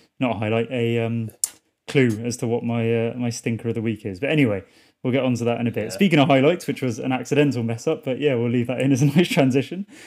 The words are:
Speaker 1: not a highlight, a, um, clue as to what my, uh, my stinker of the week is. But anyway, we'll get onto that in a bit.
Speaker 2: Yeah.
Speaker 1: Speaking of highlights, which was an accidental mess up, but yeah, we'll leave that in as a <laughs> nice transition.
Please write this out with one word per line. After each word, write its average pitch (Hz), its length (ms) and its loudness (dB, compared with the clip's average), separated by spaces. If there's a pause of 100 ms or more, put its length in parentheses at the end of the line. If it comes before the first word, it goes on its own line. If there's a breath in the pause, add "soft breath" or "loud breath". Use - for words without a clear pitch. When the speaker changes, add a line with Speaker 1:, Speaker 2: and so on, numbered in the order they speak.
(200 soft breath)
Speaker 1:
not 120 160 -2
a 104 40 -6
highlight, 113 320 -2
a, 117 340 -2
um, 113 260 -4 (560)
clue 131 220 4 (160)
as 117 100 -4
to 127 120 -6
what 117 180 -2
my, 117 440 0
uh, 117 60 -6
my 123 140 -4
stinker 117 400 -4
of 110 60 -2
the 117 60 -6
week 110 240 -4
is. 95 140 -8
But 139 100 -4
anyway, 120 340 2 (380 soft breath)
we'll 127 120 -2
get 131 100 2
onto 120 220 0
that 117 160 0
in 117 60 0
a 110 40 -2
bit. 104 140 -4
Speaker 2:
Yeah. - 60 -8
Speaker 1:
Speaking 170 280 4
of 135 80 6
highlights, 147 400 4
which 131 140 -4
was 127 180 -2
an 131 140 -4
accidental 127 500 0
mess 117 240 -4
up, 160 160 -4
but 131 160 -4
yeah, 143 160 2
we'll 120 140 0
leave 120 180 0
that 127 140 -4
in 135 100 2
as 127 100 2
a 151 40 4
<laughs> 139 100 2
nice 175 140 4
transition. 139 580 0 (200 loud breath)